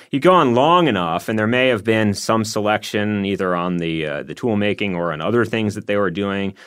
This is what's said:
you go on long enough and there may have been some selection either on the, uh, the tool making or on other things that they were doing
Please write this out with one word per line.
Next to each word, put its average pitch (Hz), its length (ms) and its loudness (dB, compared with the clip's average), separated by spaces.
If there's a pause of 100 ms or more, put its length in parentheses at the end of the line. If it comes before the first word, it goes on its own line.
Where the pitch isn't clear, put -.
(120)
you 139 100 -2
go 170 120 6
on 139 220 4
long 165 320 4
enough 90 400 0
and 110 100 -2
there 107 100 2
may 123 200 2
have 113 160 0
been 110 300 2
some 113 320 0
selection 104 800 -2
either 95 300 -2
on 90 240 -2
the, 82 280 -4
uh, 71 160 -6
the 69 120 -14
tool 117 200 -2
making 101 400 -2
or 85 160 -2
on 78 80 -8
other 110 240 0
things 107 320 -2
that 107 120 -10
they 101 100 -2
were 101 140 0
doing 98 420 -4 (120)